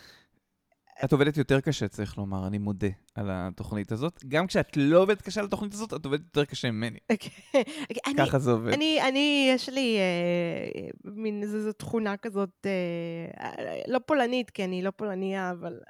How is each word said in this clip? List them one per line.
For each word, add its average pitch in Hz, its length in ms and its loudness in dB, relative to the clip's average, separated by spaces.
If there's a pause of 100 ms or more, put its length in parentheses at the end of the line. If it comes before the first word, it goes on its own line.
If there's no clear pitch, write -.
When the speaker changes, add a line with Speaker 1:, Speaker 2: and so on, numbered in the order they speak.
(1040)
Speaker 1:
את 131 80 4
עובדת 143 240 4
יותר 135 240 4
קשה, 135 280 -2
צריך - 300 -6
לומר, 98 280 -4
אני 104 120 -2
מודה, 101 280 -2 (280)
על 107 160 -6
התוכנית 95 640 -6
הזאת. 135 360 -6
גם 156 180 2
כשאת 175 300 0
לא 151 260 8
עובדת 202 200 2
קשה 208 180 -6
על 202 60 -2
התוכנית 202 280 -4
הזאת, 214 200 -6
את 151 100 -8
עובדת 143 160 -2
יותר 147 240 0
קשה 131 260 -4
ממני. 110 280 -4 (120)
Speaker 2:
<laughs> 254 960 -2
אני, 277 120 0
Speaker 1:
ככה 135 200 4
זה 135 120 2
עובד. 117 220 2
Speaker 2:
אני, 311 260 2 (100)
אני, 277 460 4
יש 254 140 -2
לי, 254 300 0
אה, 175 920 0 (160)
מין 208 380 -6
איזו, 208 140 -4
איזו 214 160 -2
תכונה 214 440 -2
כזאת, 196 500 -4
אה, 170 1200 -4
לא 254 180 0
פולנית, 254 440 2
כי 202 140 -4
אני 185 180 -2
לא 190 80 0
פולניה, 190 600 -4
אבל, 175 400 -8